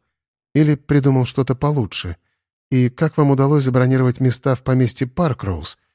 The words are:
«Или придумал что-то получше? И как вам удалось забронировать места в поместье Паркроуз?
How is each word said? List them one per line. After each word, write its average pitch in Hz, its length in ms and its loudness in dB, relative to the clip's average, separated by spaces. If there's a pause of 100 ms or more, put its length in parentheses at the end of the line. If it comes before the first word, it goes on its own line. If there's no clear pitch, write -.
(540)
«Или 151 200 2
придумал 135 520 0
что-то 131 280 -2
получше? 123 640 -4 (540)
И 127 180 2
как 151 280 -4
вам 143 140 2
удалось 139 340 2
забронировать 127 560 0
места 127 340 0
в - 80 -6
поместье 127 440 0
Паркроуз? 113 720 -6 (160)